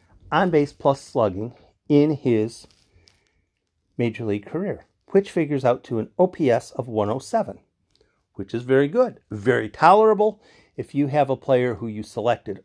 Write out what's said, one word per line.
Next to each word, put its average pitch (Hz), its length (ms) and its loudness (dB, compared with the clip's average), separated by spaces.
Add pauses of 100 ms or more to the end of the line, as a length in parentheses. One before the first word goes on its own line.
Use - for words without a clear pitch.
(300)
on 180 200 2
base 147 220 2
plus 139 280 0
slugging 110 540 -4 (340)
in 147 220 4
his 117 560 -2 (1300)
major 117 280 -4
league 104 220 -6
career, 175 380 -10 (220)
which 196 240 0
figures 143 340 -2
out 123 200 0
to 117 140 -6
an 104 200 -6
O 180 80 4
P 170 240 -2
S 117 220 -2
of 123 160 -10
one 107 200 -2
oh 120 100 -4
seven, 156 420 -6 (760)
which 98 180 -12
is 120 100 -6
very 131 260 2
good, 226 320 -2 (100)
very 110 400 0
tolerable. 208 720 4 (340)
If - 180 -12
you 143 120 0
have 139 240 0
a 131 60 0
player 127 400 0
who 113 100 -10
you 107 160 -10
selected 110 640 -4